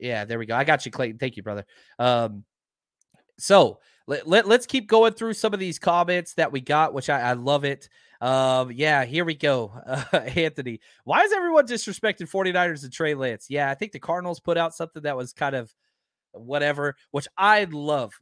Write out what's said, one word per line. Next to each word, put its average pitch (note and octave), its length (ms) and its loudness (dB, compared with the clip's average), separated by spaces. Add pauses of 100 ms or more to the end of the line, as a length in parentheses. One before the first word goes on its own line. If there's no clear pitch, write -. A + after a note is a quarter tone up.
yeah, A2+ 240 -6
there A2+ 140 -6
we A2+ 80 -8
go. A2+ 100 -2
I C3+ 80 2
got D3+ 200 2
you, A#2+ 60 -8
Clayton. A2+ 280 -6
Thank C3 180 -6
you, G2+ 60 -14
brother. G#2 220 -8 (340)
Um, A#2 460 0 (920)
so F3 400 6 (280)
let, C#3 200 -4
let, F#3+ 220 4
let's A#3+ 180 4
keep A#3 220 -4
going A3 240 6
through A3+ 220 -6
some G#3+ 200 -2
of G3 60 -8
these F3+ 180 -6
comments F3 560 0
that D#3+ 160 0
we C#3 100 -4
got, D3+ 320 2
which C3 160 -6
I, C#3+ 120 0
I A#2+ 140 0
love C#3 300 0
it. C#3 240 -6 (320)
Um, C3 520 2
yeah, C#3 320 2
here D3+ 200 -2
we E3 100 -2
go. C3 460 0
<laughs> - 60 -18
Uh, C3 300 -2
Anthony, C3 640 -4 (240)
"Why F#3 180 2
is G#4 100 2
everyone E4+ 340 2
disrespecting G#3+ 600 -4
forty-niners F3+ 540 0
and B2+ 100 -14
Trey D3+ 220 -2
Lance?" B2+ 340 -4
Yeah, C#3 220 -2
I C#3 40 -4
think G#3 180 -8
the D3 80 -16
Cardinals F3+ 400 -6
put E3+ 160 -2
out E3 180 0
something D#3+ 300 -12
that C#3+ 120 -4
was B2+ 160 -8
kind C#3 220 -4
of A#2+ 180 -8 (600)
whatever, C#3+ 640 -4 (140)
which C#3+ 260 -6
I G#3 280 4
love. D3 580 -4